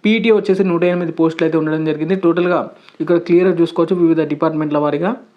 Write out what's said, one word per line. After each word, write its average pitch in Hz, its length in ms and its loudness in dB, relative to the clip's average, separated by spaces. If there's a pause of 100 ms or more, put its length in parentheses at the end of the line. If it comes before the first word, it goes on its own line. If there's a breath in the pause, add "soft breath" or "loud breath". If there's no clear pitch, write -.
పీటీ 220 340 2
వచ్చేసి 196 320 0
నూట 170 140 0
ఎనిమిది 175 280 0
పోస్టులు 165 340 0
అయితే 160 140 0
ఉండడం 156 240 -4
జరిగింది. 156 400 -2
టోటల్గా 175 340 0 (440 soft breath)
ఇక్కడ 170 140 0 (100)
క్లియర్గా 180 340 4
చూసుకోవచ్చు 170 420 0
వివిధ 165 180 4 (140)
డిపార్ట్మెంట్ల 151 500 -2
వారీగా. 165 260 -2 (260)